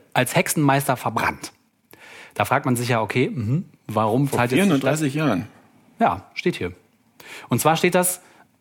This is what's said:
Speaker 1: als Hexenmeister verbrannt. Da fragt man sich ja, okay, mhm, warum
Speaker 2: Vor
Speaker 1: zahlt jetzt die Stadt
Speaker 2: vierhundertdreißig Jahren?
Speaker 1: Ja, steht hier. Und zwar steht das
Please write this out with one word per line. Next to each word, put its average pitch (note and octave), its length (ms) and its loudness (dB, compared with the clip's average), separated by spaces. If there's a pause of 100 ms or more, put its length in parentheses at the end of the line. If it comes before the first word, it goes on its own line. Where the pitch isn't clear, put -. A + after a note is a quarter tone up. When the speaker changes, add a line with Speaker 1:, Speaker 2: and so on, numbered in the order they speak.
(140)
Speaker 1:
als - 220 0
Hexenmeister C#3+ 600 2
verbrannt. - 560 -4 (840)
Da G#2 100 0
fragt C#3 220 0
man B2 80 2
sich A#2+ 140 -2
ja, A#2 120 2
okay, B2+ 320 0
mhm, C3+ 320 -2 (220)
warum A2 400 2
Speaker 2:
Vor - 100 -2
Speaker 1:
zahlt A#2+ 140 2
jetzt C#3 80 4
die - 20 4
Stadt G3+ 80 4
Speaker 2:
vierhundertdreißig C#3 460 0
Jahren? B2+ 320 0 (500)
Speaker 1:
Ja, G#2 380 0
steht F3+ 200 -4
hier. F2+ 180 -8 (760)
Und A#2+ 120 0
zwar D#3+ 160 4
steht F3 180 0
das F3+ 260 0 (400)